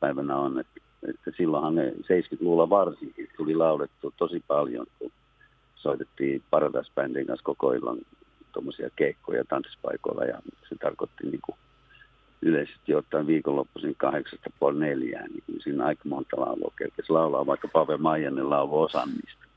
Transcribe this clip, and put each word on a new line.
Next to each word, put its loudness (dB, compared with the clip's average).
päivänä 0
on. -2
Et, -8
et -8
silloinhan 2
ne 2
seiskytluvulla 4
varsinkin 0
tuli -2
laulettu 0
tosi -4
paljon, 0
kun -10
soitettiin -4
Paradise 2
Bandin -2
kanssa -6
koko 2
illan -2
tommosia -6
keikkoja 0
tanssipaikoilla, -4
ja -2
se -8
tarkoitti, -4
niinku, -6
yleisesti 2
ottaen 0
viikonloppuisin 0
kahdeksasta -4
puoli 2
neljään, -2
niin -10
siinä -4
aika -2
monta -4
laulua -4
kerkesi -4
laulaa, 4
vaikka -2
Pave 2
Maijanen 0
lauloi 2
osan -2
niistä -10